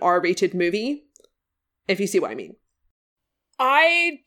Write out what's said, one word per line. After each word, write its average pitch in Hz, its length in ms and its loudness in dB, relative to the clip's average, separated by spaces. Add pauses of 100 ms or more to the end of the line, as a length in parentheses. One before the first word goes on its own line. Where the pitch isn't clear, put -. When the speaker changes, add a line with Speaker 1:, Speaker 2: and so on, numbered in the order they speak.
Speaker 1:
R-rated 175 520 0
movie, 208 520 -4 (840)
if - 120 -2
you - 80 -2
see - 120 0
what 113 120 -4
I 113 40 -10
mean. 101 200 -14 (1000)
Speaker 2:
I 320 680 2